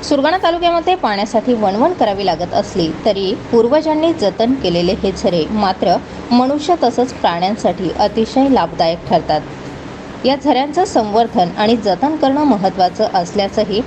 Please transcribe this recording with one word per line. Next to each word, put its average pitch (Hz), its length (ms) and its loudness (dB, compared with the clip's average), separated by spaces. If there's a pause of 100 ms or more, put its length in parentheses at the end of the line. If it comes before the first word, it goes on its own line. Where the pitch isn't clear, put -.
सुरगाणा 294 400 2
तालुक्यामध्ये 339 520 2
पाण्यासाठी 220 580 0
वणवण 220 400 0
करावी 202 320 0
लागत 175 280 -2
असली 170 360 -2 (160)
तरी 196 280 0 (180)
पूर्वजांनी 302 600 2
जतन 220 400 0
केलेले 175 400 0 (100)
हे 196 80 0
झरे 175 380 0
मात्र 196 460 0 (360)
मनुष्य 285 520 2
तसंच 247 300 0
प्राण्यांसाठी 180 760 -2 (100)
अतिशय 220 500 2
लाभदायक 175 600 0
ठरतात. 151 320 2 (840)
या 262 100 2
झऱ्यांचं 285 500 0
संवर्धन 220 720 2
आणि 214 180 2
जतन 208 400 0
करणं 294 280 0
महत्त्वाचं 190 680 0
असल्याचंही 196 720 -2